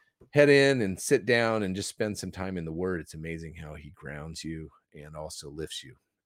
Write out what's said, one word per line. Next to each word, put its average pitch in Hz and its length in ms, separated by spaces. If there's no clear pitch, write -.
head 143 180
in 139 340
and 95 180
sit 123 260
down 113 360
and 92 140
just 101 120
spend 107 300
some 92 120
time 92 260
in 82 80
the 80 80
word. 90 280
It's - 140
amazing 80 400
how 78 200
he 73 160
grounds 76 540
you 80 260
and 73 240
also 76 340
lifts 76 320
you. 64 140